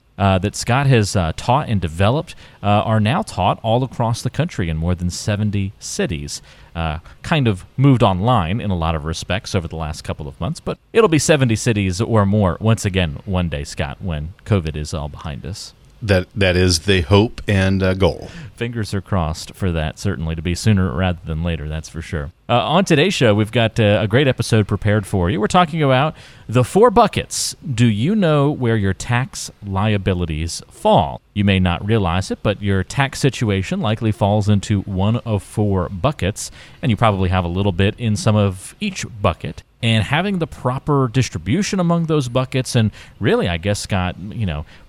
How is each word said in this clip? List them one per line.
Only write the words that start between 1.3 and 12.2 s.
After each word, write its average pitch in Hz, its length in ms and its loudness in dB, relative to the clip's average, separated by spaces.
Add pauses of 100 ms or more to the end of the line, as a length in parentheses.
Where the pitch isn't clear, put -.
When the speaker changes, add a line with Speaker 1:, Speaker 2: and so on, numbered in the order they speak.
Speaker 1:
taught 131 320 0
and 104 120 0
developed, 98 540 0 (280)
uh, 104 40 -10
are 104 340 2
now 120 220 0
taught 104 400 -2
all 117 200 0
across 117 380 -2
the 123 100 -4
country 143 380 -4
in 80 80 -2
more 82 180 0
than 90 140 -2
seventy 101 720 -2
cities. 85 640 -6 (320)
Uh, 80 240 -4 (240)
kind 147 260 0
of 95 160 -2 (140)
moved 131 240 4
online 101 580 2
in 101 100 -4
a 92 60 0
lot 82 180 0
of 76 120 -6
respects - 480 -6
over 87 120 -2
the 80 100 -12
last 78 280 -8
couple 78 240 -8
of 69 100 -14
months, - 220 -6
but - 160 -8 (160)
it'll 220 160 6
be 156 100 4
seventy 131 380 4
cities 101 460 0
or 110 240 2